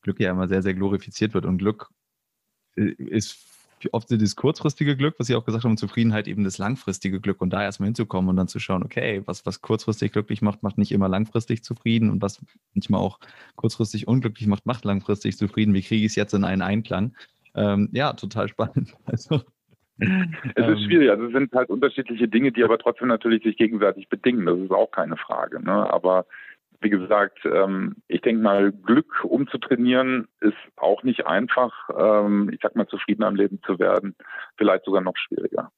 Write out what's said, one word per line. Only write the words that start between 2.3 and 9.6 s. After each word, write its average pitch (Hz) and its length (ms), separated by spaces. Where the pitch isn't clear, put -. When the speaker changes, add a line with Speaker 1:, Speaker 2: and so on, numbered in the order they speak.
Speaker 1:
äh, 95 220
ist - 400
oft 113 160
so 120 80
dieses 107 180
kurzfristige 143 640
Glück, 143 220
was 117 80
Sie 123 80
auch 120 100
gesagt 113 200
haben, 113 120
Zufriedenheit 107 500
eben 104 160
das 95 160
langfristige 98 640
Glück 98 200
und 92 100
da 98 120
erstmal 101 260
hinzukommen 92 420
und 92 60
dann 92 120
zu - 100
schauen, 92 240
okay, 98 440
was, - 200
was - 160